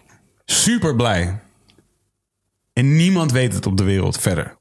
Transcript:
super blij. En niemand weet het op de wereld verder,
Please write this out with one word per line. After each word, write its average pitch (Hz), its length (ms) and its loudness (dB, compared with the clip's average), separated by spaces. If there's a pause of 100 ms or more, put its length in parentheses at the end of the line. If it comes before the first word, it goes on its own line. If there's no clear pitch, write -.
(440)
super 175 520 0
blij. 98 420 0 (1300)
En 139 240 2
niemand 170 360 2
weet 123 220 0
het 95 120 -4
op 95 100 0
de 98 80 0
wereld 95 340 0
verder, - 420 -4